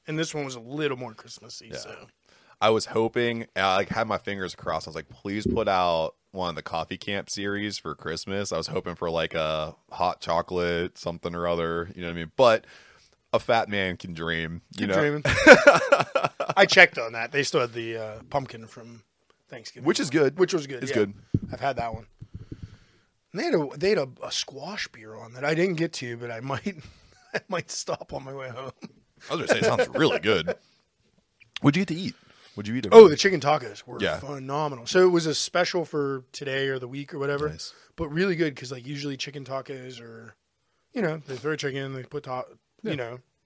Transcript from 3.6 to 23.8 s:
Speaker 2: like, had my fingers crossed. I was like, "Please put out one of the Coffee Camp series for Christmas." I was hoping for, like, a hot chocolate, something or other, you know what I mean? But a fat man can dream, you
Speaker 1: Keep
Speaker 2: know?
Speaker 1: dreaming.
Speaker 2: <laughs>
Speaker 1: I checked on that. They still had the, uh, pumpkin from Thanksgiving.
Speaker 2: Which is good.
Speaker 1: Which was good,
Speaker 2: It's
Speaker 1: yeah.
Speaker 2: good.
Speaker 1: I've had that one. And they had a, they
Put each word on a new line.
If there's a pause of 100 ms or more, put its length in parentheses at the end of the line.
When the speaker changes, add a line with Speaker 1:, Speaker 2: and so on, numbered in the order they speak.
Speaker 2:
like,
had
my
fingers
crossed.
I
was
like,
"Please
put
out (160)
one
of
the
Coffee
Camp
series
for
Christmas."
I
was
hoping
for,
like,
a (160)
hot
chocolate,
something
or
other,
you
know
what
I
mean?
But (680)
a
fat
man
can
dream, (160)
you
Speaker 1:
Keep
Speaker 2:
know?
Speaker 1:
dreaming.
Speaker 2:
<laughs>
Speaker 1:
I
checked
on
that.
They
still
had
the,
uh, (100)
pumpkin
from (460)
Thanksgiving.
Speaker 2:
Which
is
good.
Speaker 1:
Which
was
good,
Speaker 2:
It's
Speaker 1:
yeah.
Speaker 2:
good. (380)
Speaker 1:
I've
had
that
one. (1300)
And
they
had
a,
they